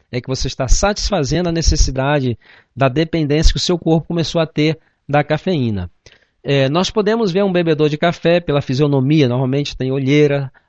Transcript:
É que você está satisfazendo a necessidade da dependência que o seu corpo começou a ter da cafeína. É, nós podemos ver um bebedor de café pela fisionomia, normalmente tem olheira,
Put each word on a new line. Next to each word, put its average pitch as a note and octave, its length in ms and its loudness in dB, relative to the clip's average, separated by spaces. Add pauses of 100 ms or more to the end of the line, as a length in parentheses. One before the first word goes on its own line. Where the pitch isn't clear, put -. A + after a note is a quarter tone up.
É B2 120 -6
que - 80 -14
você C3 180 -4
está C3 200 -6
satisfazendo F3 840 0
a - 20 -2
necessidade C#3+ 840 0 (360)
da C3+ 140 0
dependência D#3 640 2
que D3 80 -2
o - 20 -4
seu F3+ 160 0
corpo E3 300 0
começou E3+ 320 -2
a D#3+ 60 0
ter D#3 340 -2 (280)
da C#3+ 180 0
cafeína. A#2+ 680 -2 (500)
É, C#3 280 0
nós E3+ 200 0
podemos G#3+ 440 0
ver G3 100 0
um G3 80 0
bebedor D#3+ 380 2
de D3 80 -4
café E3+ 420 0
pela D3 220 -2
fisionomia, C#3 680 2
normalmente C3 480 -2
tem C3 160 -4
olheira, C#3 600 2 (180)